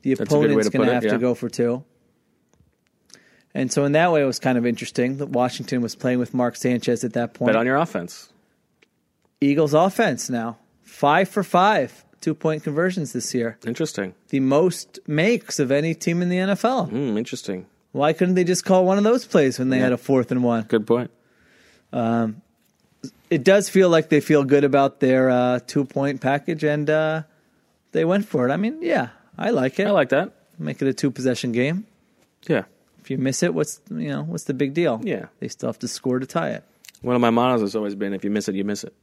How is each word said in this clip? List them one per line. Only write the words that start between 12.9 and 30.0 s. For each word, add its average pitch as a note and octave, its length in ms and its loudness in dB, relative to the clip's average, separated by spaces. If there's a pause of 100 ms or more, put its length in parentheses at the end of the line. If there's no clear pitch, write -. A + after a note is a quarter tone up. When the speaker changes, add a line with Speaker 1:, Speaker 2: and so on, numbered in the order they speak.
Speaker 1:
this A#2+ 220 -8
year. A#2 320 -4
Speaker 2:
Interesting. G2+ 480 -6 (160)
Speaker 1:
The C#3 100 0
most C#3 680 0
makes E3 540 -2
of B2+ 100 0
any D3+ 240 0
team E3+ 280 -2
in F3+ 80 -2
the F3+ 80 0
N F#3+ 120 0
F G3 140 -2
L. B3 220 0
Speaker 2:
Hmm, A#2 300 -2
interesting. G#2 500 -8 (260)
Speaker 1:
Why D3 200 0
couldn't F3+ 220 0
they F3+ 100 2
just F3+ 200 -2
call F#3 200 4
one F#3+ 140 2
of G#3 60 2
those A#3 200 2
plays C#3 340 2
when C3 100 -2
they C3 80 2
Speaker 2:
Yeah. B2+ 80 2
Speaker 1:
had B2+ 80 2
a A#2+ 60 -2
fourth C3 340 0
and B2+ 100 0
one? A#2 220 0
Speaker 2:
Good G#2+ 220 0
point. A#2+ 240 0 (840)
Speaker 1:
Um, A#2 500 -2 (880)
it D3 140 0
does G3 240 6
feel F#3+ 200 4
like D#3+ 200 4
they D3 120 4
feel D3 220 4
good C#3 220 4
about C#3 340 2
their, C3 320 4
uh, B2 340 2
two-point C#3 560 -4
package, D3 440 -2
and, D3 260 0
uh, D#3 320 0 (680)
they D#3+ 120 0
went G3+ 220 0
for B2+ 220 0
it. - 40 0
I D#3 40 0
mean, A#3 260 -4
yeah, C4+ 280 -2 (280)
I G#3+ 120 -2
like C3+ 280 -2
it. G3+ 80 0
Speaker 2:
I G3+ 60 0
like D3+ 160 2